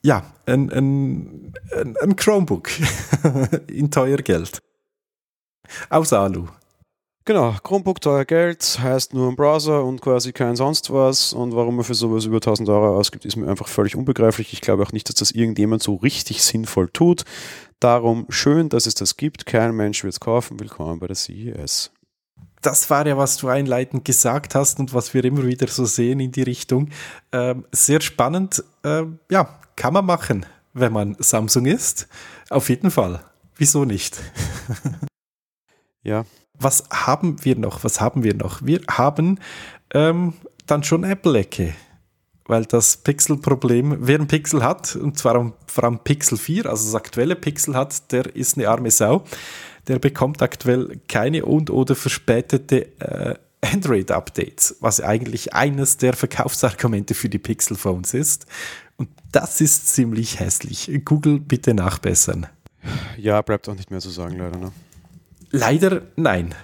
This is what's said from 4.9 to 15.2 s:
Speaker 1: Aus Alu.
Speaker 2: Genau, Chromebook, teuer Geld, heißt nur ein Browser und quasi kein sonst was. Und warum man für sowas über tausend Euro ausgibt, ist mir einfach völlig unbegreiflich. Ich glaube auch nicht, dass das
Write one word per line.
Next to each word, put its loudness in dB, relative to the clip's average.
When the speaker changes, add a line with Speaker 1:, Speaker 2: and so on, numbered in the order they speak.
Speaker 1:
Aus 2
Alu. 0
Speaker 2:
Genau, 2
Chromebook, -2
teuer 2
Geld, 0
heißt -2
nur 0
ein -2
Browser 2
und -4
quasi 0
kein 0
sonst -2
was. 2
Und -4
warum 2
man 0
für -2
sowas 0
über 0
tausend 0
Euro 4
ausgibt, -2
ist -6
mir -4
einfach -4
völlig 0
unbegreiflich. 2
Ich -14
glaube 2
auch -8
nicht, -6
dass -4
das 0